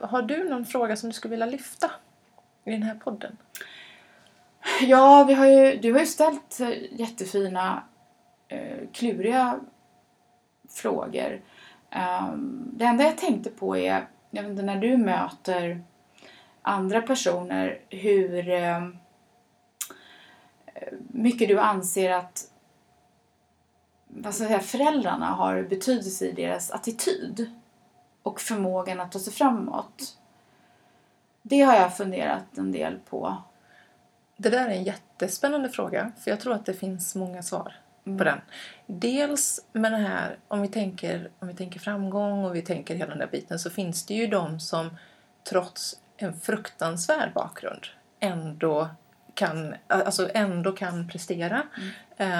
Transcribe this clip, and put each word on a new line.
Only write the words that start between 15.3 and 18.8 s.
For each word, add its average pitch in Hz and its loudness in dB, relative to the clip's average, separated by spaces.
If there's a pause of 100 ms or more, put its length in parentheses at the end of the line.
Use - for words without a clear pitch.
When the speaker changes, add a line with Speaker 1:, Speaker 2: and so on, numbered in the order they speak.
Speaker 2:
andra 202 0
personer, 185 -2 (100)
hur, 185 2
eh, 175 0 (2250)